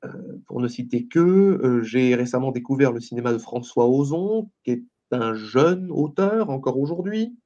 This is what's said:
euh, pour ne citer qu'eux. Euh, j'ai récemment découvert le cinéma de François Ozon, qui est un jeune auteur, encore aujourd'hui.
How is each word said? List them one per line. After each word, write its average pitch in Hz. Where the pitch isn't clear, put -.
euh, -
pour -
ne 123
citer 120
qu'eux. 190
Euh, 123
j'ai 123
récemment 123
découvert 131
le 117
cinéma 120
de 113
François 120
Ozon, 170
qui 123
est 120
un 117
jeune 143
auteur, 190
encore 135
aujourd'hui. 190